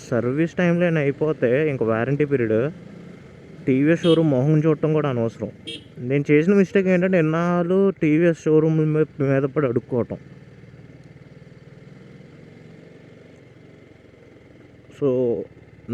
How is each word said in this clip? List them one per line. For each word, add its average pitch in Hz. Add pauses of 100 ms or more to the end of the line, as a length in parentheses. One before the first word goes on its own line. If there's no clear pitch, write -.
సర్వీస్ 131
టైంలోనే 170
అయిపోతే 143 (220)
ఇంక 120
వారంటీ 131
పీరియడ్ 117 (1120)
టీవీఎస్ 143
షోరూమ్ 160
మొహం 151
చూడటం 156
కూడా 147
అనవసరం. 113 (600)
నేను 143
చేసిన 156
మిస్టేక్ 190
ఏంటంటే 185
ఎన్నాళ్ళు 175 (240)
టీవీఎస్ 160
షోరూమ్ 156
మీ-, 156 (240)
మీద 135 (120)
పడి 147
అడుక్కోవటం. 117 (4000)
So 143 (840)